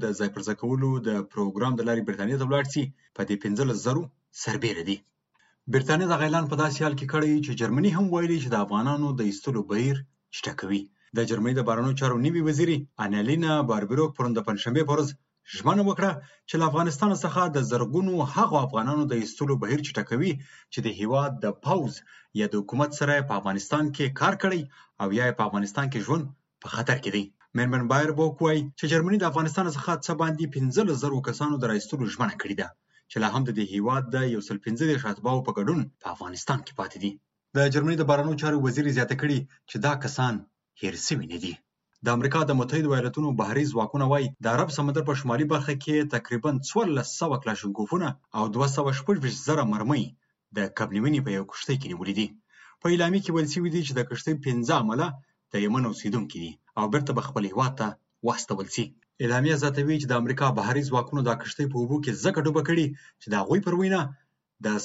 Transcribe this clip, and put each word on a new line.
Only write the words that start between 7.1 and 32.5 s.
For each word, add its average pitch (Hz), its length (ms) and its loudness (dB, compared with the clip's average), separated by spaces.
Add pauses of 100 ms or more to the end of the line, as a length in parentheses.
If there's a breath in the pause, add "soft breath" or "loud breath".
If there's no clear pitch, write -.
کړی 151 200 4 (120)
چې 120 160 -4
جرمني 127 360 4
هم 196 120 2
ویلي 170 320 2
چې 123 120 -4
د 113 120 2
افغانانو 135 440 0 (100)
د - 100 0
ایستلو 101 420 -2
بهیر 127 260 2 (380)
چټکوي. - 480 -2 (340 soft breath)
د - 20 0 (100)
جرمني 113 280 2
د 131 120 2
بهرنیو 127 320 2
چارو 127 240 2
نوي 170 240 2
وزیرې 156 280 4 (280)
انالینا 131 480 2 (180)
باربروک 107 460 2
پرون 123 180 0
د 110 120 0
پنجشنبې 117 420 0
په 143 80 4
ورځ 151 120 2 (460)
ژمنه 190 300 2
وکړه 196 280 2 (360 loud breath)
چې - 120 -6
له 165 100 4
افغانستان 170 400 2 (120)
څخه 170 200 0 (120)
د 143 40 2 (120)
زرګونو 127 420 0 (220)
هغو 214 220 4 (100)
افغانانو 131 420 0
د 123 140 0
ایستلو 135 400 0
بهیر 120 240 0
چټکوي 127 460 0 (400 loud breath)
چې - 120 -8
د 113 40 0 (120)
هیواد 131 320 0 (100)
د 107 40 0 (180)
پوځ 143 280 0 (460 loud breath)
یا 107 140 2
د - 80 -4
حکومت 135 380 0
سره 143 180 2
یې 139 120 0
په 107 120 -2
افغانستان 98 440 -2 (100)
کې 135 260 -2
کار 185 140 2 (100)
کړی 185 180 0 (400 loud breath)
او 98 60 0 (100)
یا 123 80 2
یې 120 120 0
په 110 100 2
افغانستان 101 440 -2
کې 107 140 -4
ژوند 151 180 0 (380)
په - 140 -12
خطر 120 260 0
کې 101 140 -4
دی. 101 80 0 (320 soft breath)
میرمن 123 340 2
بایربوک 151 460 2
وایي 156 260 2 (160)
چې - 140 -8
جرمني 175 280 4
د 175 120 2
افغانستان 160 340 0 (100)
څخه 156 160 -2 (120)
څه 170 160 -2
باندې 160 340 0
پنځلس 139 480 2
زرو 139 160 0 (100)
کسانو 147 300 0
د 127 120 -2
را 107 80 2
ایستلو 117 360 -4
ژمنه 107 260 0
کړې 101 200 -6